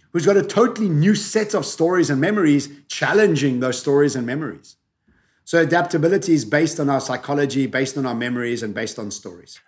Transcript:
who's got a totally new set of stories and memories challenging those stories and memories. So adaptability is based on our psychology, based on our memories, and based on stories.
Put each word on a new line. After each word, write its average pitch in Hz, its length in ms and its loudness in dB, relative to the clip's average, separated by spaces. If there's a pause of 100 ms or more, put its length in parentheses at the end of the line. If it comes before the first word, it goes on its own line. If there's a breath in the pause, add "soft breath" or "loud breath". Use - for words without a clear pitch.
(120)
who's 170 140 -2
got 202 100 6
a 190 60 4
totally 214 460 0
new 170 260 4
set 208 400 -2
of 175 120 -2
stories 165 440 0
and 135 100 0
memories 156 480 2 (200 loud breath)
challenging 143 720 2
those 127 180 -2
stories 143 380 2
and 120 100 -4
memories. 127 500 -8 (680)
So 165 160 0
adaptability 170 720 2
is 139 120 2
based 151 360 0
on 143 80 0
our 139 120 0
psychology, 139 680 -2
based 131 320 -4
on 135 80 -4
our 120 80 -4
memories, 120 480 -4
and 107 120 -6
based 110 240 -8
on 104 120 -10
stories. - 580 -18